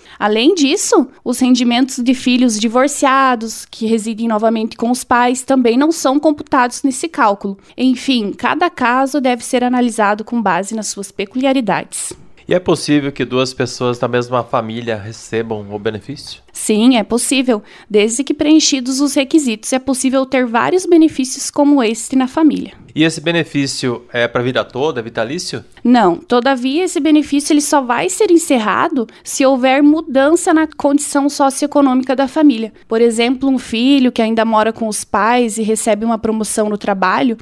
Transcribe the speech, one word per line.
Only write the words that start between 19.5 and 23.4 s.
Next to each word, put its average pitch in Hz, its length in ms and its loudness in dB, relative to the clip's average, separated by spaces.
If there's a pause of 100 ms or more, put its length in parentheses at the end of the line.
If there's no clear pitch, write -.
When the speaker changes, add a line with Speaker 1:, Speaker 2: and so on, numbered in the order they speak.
Speaker 1:
é 262 60 0
possível 262 460 -2
ter 254 200 0
vários 254 400 0
benefícios 320 680 2
como 285 320 4
este 226 320 -4
na 262 120 2
família. 262 460 0 (220)
Speaker 2:
E 151 80 2
esse 160 180 0
benefício 143 920 -2